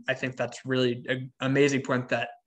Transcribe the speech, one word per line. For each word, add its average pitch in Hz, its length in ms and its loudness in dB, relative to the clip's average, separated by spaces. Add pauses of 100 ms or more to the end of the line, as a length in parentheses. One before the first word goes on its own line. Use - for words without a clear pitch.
I 131 80 0
think 131 220 -6
that's 120 280 -6
really 127 440 2
an 131 320 -4
amazing 139 420 4
point 123 280 -2
that, 120 180 -2 (180)